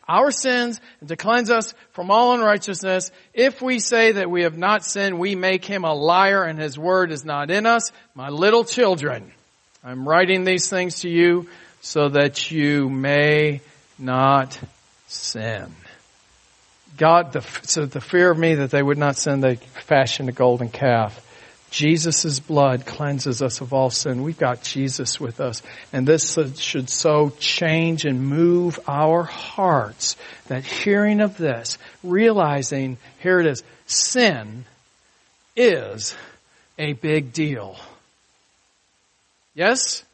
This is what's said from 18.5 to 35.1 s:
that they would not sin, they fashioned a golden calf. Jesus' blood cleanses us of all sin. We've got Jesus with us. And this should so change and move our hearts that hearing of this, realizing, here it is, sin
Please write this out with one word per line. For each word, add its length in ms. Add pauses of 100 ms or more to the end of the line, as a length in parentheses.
that 160
they 100
would 160
not 180
sin, 240
they 140
fashioned 760
a 40
golden 360
calf. 560 (460)
Jesus' 720
blood 460
cleanses 540
us 200
of 120
all 180
sin. 340
We've 120
got 280
Jesus 560
with 200
us. 220 (300)
And 160
this 280 (220)
should 320
so 480
change 680
and 220
move 600
our 340
hearts 920 (320)
that 160
hearing 560
of 160
this, 420 (240)
realizing, 960 (220)
here 180
it 80
is, 160 (240)
sin 800 (880)